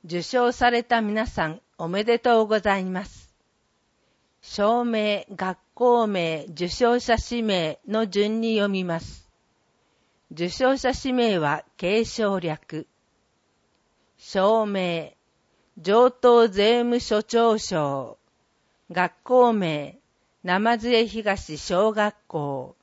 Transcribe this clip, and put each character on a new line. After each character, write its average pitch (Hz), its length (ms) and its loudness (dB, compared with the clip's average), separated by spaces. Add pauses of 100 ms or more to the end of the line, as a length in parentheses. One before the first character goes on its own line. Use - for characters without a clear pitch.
受 175 180 -8
賞 247 300 0
さ 240 180 2
れ 240 140 0
た 233 160 0
皆 214 260 -2
さ 165 220 -2
ん、 160 120 -10 (180)
お 165 100 -6
め 196 160 -2
で 233 140 2
と 233 240 4
う 214 40 0
ご 214 140 0
ざ 196 180 0
い 185 60 -4
ま 185 220 -6
す。 - 280 -20 (1080)
証 226 420 0
明、 214 400 -2 (100)
学 185 240 -6 (160)
校 240 320 2
名、 165 440 -2
受 170 180 -6
賞 240 320 2
者 233 180 0
氏 240 240 -4
名 180 460 -2
の 220 180 -2
順 208 340 0
に 226 160 0
読 202 120 0
み 190 160 -2
ま 170 160 -4
す。 - 280 -18 (1040)
受 165 180 -6
賞 262 280 2
者 254 180 -2
氏 262 180 -6
名 233 260 2
は 151 260 -2 (120)
継 208 280 0
承 208 340 -2
略。 156 480 -8 (1300)
証 214 480 0
明、 180 480 -4 (640)
上 214 320 4
東 240 400 4
税 208 300 2
務 240 200 0
署 214 220 -2
長 226 360 2
賞。 139 600 -4 (760)
学 180 300 -4
校 247 300 4
名、 156 460 -4 (460)
鯰 208 340 2 (160)
江 226 120 4
東 196 520 -6
小 196 340 0
学 208 220 -2 (140)
校。 139 540 -8